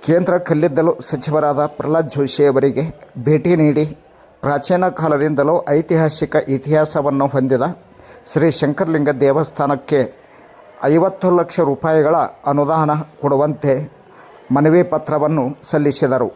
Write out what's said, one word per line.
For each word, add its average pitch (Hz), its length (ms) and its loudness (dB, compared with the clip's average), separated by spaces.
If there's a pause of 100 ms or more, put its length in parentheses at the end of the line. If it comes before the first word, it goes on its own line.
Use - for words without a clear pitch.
ಕೇಂದ್ರ 175 340 2
ಕಲ್ಲಿದ್ದಲು 165 540 0 (100)
ಸಚಿವರಾದ 147 600 -2 (160)
ಪ್ರಹ್ಲಾದ್ 160 360 -2
ಜೋಶಿಯವರಿಗೆ 139 680 0 (360)
ಭೇಟಿ 151 360 0
ನೀಡಿ 151 300 2 (580)
ಪ್ರಾಚೀನ 143 460 0
ಕಾಲದಿಂದಲೂ 151 640 0 (160)
ಐತಿಹಾಸಿಕ 156 680 0 (120)
ಇತಿಹಾಸವನ್ನು 143 800 0
ಹೊಂದಿದ 131 380 0 (600)
ಶ್ರೀ 156 240 0
ಶಂಕರಲಿಂಗ 147 680 0
ದೇವಸ್ಥಾನಕ್ಕೆ 143 800 0 (840)
ಐವತ್ತು 180 500 0
ಲಕ್ಷ 170 240 -2
ರೂಪಾಯಿಗಳ 156 560 2 (300)
ಅನುದಾನ 147 460 0 (280)
ಕೊಡುವಂತೆ 143 540 0 (760)
ಮನವಿ 156 320 4
ಪತ್ರವನ್ನು 151 600 -2 (260)
ಸಲ್ಲಿಸಿದರು. 131 680 0